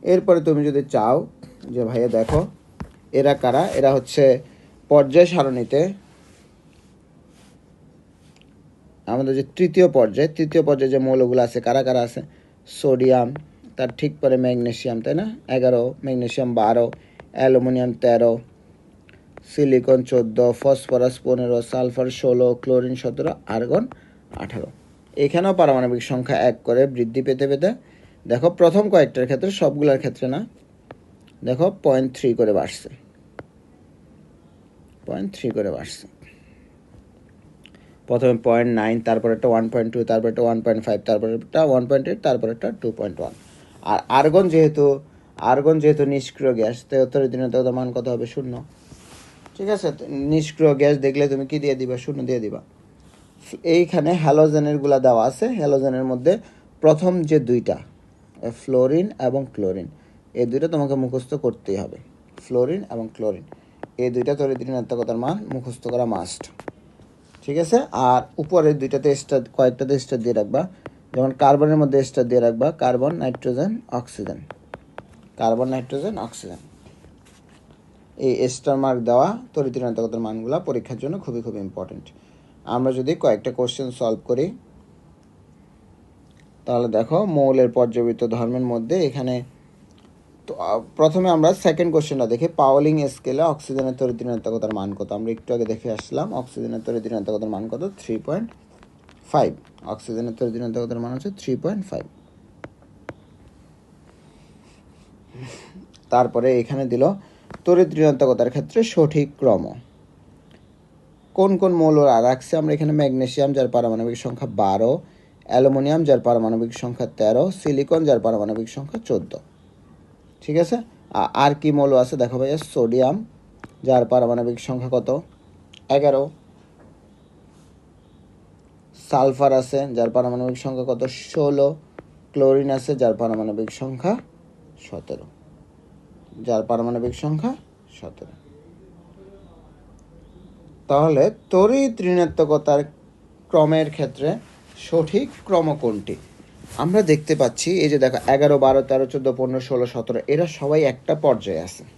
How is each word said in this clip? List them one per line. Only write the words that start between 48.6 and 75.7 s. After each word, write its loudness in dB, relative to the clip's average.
ঠিক -6
আছে? -2
তো -12
নিষ্ক্রিয় 0
গ্যাস 4
দেখলে 0
তুমি -2
কি -6
দিয়ে 0
দিবা? -6
শূন্য -8
দিয়ে -2
দিবা। -8
এইখানে 2
হ্যালোজেনের 4
গুলা 2
দেওয়া 4
আছে। -2
হ্যালোজেনের 0
মধ্যে 0
প্রথম 2
যে 2
দুইটা, -2
এ, -8
ফ্লোরিন 0
এবং -2
ক্লোরিন, -6
এই 0
দুইটা -2
তোমাকে -2
মুখস্থ -4
করতেই -4
হবে। -8
ফ্লোরিন -2
এবং -10
ক্লোরিন, -6
এই 0
দুইটা -2
তড়িৎ -2
ঋণাত্মকতার -4
মান -4
মুখস্থ -10
করা -2
মাস্ট। -8
ঠিক -4
আছে? 2
আর 2
উপরের 2
দুইটাতে 0
স্টার, -2
কয়েকটাতে 2
স্টার -4
দিয়ে -2
রাখবা। -2
যেমন 0
কার্বনের 4
মধ্যে 2
স্টার -2
দিয়ে 4
রাখবা, 2
কার্বন, -2
নাইট্রোজেন, -4
অক্সিজেন। -8
কার্বন, 0
নাইট্রোজেন, -6